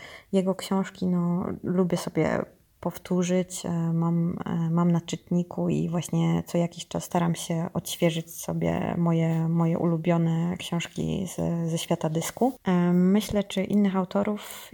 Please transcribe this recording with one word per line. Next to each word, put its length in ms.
Jego 220
książki, 520
no, 380
lubię 340
sobie 480
powtórzyć, 840
e, 260
mam, 540
e, 240
mam 220
na 80
czytniku 680
i 200
właśnie 580
co 120
jakiś 300
czas 160
staram 300
się 400
odświeżyć 600
sobie 640
moje, 500
moje 300
ulubione 800
książki 680
z-, 440
ze 80
świata 300
dysku. 440
E, 280
myślę, 520
czy 180
innych 340
autorów 760